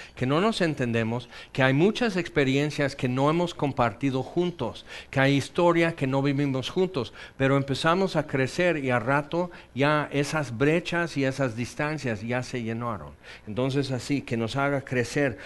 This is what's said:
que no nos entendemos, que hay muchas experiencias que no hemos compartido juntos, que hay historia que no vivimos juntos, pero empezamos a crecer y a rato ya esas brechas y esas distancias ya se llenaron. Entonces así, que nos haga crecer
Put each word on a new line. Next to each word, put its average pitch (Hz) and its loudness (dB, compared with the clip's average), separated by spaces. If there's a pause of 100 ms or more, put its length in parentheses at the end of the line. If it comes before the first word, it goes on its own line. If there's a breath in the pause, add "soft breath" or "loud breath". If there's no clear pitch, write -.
(160 loud breath)
que 131 -2
no 147 2
nos 220 2
entendemos, 120 0 (240 loud breath)
que 135 2
hay 131 6
muchas 196 4
experiencias 143 0
que - -2
no 135 2
hemos 170 0
compartido 131 0
juntos, 175 -4 (240 loud breath)
que 135 2
hay 135 6
historia 165 2
que 139 -2
no 135 0
vivimos 139 0
juntos, 180 -2 (240 loud breath)
pero 135 4
empezamos 160 2
a 147 0
crecer 147 0
y 131 0
a 123 4
rato 147 0 (240 loud breath)
ya 147 2
esas 143 -2
brechas 170 0
y 139 0
esas 131 -2
distancias 123 -4
ya 123 -2
se 123 -6
llenaron. 110 -6 (340 loud breath)
Entonces 127 -2
así, 131 -4
que 120 -6
nos 113 -2
haga 139 0
crecer 123 0